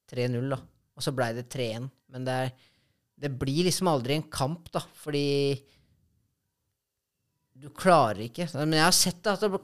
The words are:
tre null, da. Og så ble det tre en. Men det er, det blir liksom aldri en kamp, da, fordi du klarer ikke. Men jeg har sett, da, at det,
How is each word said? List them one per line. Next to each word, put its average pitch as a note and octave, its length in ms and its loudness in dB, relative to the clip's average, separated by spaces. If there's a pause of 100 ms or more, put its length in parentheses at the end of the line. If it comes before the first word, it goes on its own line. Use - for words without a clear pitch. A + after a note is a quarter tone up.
tre B2 200 -2
null, B2 220 -2
da. C3+ 60 -2 (400)
Og C#3 60 -10
så C#3+ 120 -4
ble A#2+ 200 -2
det A#2+ 140 -10
tre B2 260 -4
en. B2+ 160 -8 (200)
Men B2+ 140 -10
det B2+ 100 -2
er, C3 180 -2 (680)
det C#3 180 -6
blir C#3 260 0
liksom F#3 220 0
aldri C#3 300 2
en D#3 120 -2
kamp, D3+ 440 -4
da, E3 80 -4 (120)
fordi C#3+ 680 -2 (2000)
du C#3+ 160 -20
klarer C3+ 540 4
ikke. E3+ 260 -6
Men D#3 220 0
jeg D#3 100 6
har F3+ 80 6
sett, - 300 2
da, G#3 100 2
at F#3+ 80 -4
det, G#3+ 80 2 (140)